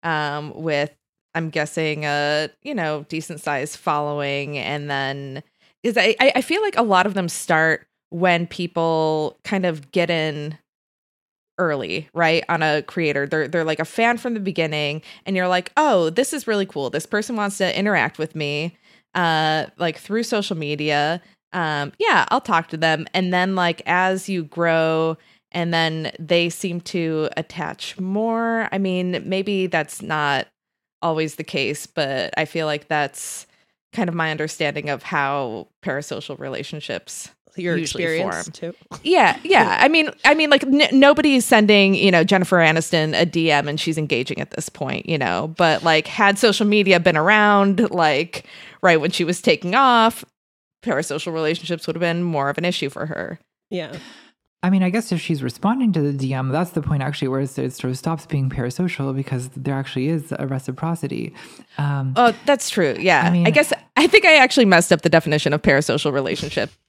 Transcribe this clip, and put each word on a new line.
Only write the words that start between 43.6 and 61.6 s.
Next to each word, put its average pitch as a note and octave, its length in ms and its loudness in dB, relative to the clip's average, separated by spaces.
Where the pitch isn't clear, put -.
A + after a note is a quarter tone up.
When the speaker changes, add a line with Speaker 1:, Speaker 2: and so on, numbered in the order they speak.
Speaker 1:
and D3 120 -4
she's D#3+ 180 -2
engaging C#3 420 -2
at - 120 -8
this - 180 -10
point, - 400 -8
you D#3+ 80 -2
know. B2 400 -2
But, D#3+ 240 2
like, D#3 240 2
had G3+ 320 2
social G#3 300 2
media G3 320 4
been E3+ 180 4
around, G3+ 720 4
like, D#3+ 560 0
right E3 180 6
when D#3+ 80 0
she - 140 -2
was E3+ 180 -2
taking F3 320 2
off, A#3 500 4
parasocial D#3 500 -4
relationships D#3+ 540 -4
would D#3+ 80 -4
have E3+ 60 -4
been E3+ 200 0
more D3 300 0
of C#3+ 80 -4
an E3+ 60 -2
issue F3 260 -2
for - 160 -8
her. D3+ 320 -8
Speaker 2:
Yeah. E3 260 -8
Speaker 3:
I F#3 80 0
mean, F#3+ 140 4
I F#3 60 2
guess A3 240 -2
if E3 80 -2
she's D3+ 200 -2
responding G#3+ 520 0
to E3 80 2
the C#3+ 100 2
D C3+ 220 -2
M, C3 160 -2
that's E3+ 220 -2
the D#3+ 100 -2
point C#3+ 200 0
actually C#3 280 -4
where C3+ 100 0
it, C3+ 180 -4
it C3 140 -2
sort B2+ 200 -6
of B2+ 60 -4
stops E3 280 -4
being C3+ 240 -2
parasocial C3+ 680 -4
because C3 400 -6
there C3+ 200 -6
actually C3+ 340 -4
is D#3 280 -4
a C#3+ 100 -6
reciprocity. C3+ 840 -6